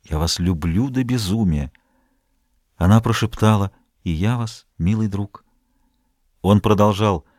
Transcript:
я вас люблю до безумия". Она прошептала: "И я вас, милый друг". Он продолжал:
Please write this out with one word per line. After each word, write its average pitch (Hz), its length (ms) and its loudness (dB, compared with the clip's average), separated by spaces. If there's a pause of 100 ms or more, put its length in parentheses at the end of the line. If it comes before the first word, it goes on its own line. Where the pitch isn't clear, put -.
я - 160 -8
вас 80 220 -2
люблю 87 500 -2
до 127 140 -2
безумия". 120 680 -2 (1040)
Она 101 260 4
прошептала: 107 680 0 (320)
"И 90 60 -4
я 101 300 -2
вас, 113 260 -10 (140)
милый 107 300 0
друг". 98 360 -8 (960)
Он 101 180 4
продолжал: 104 640 0 (160)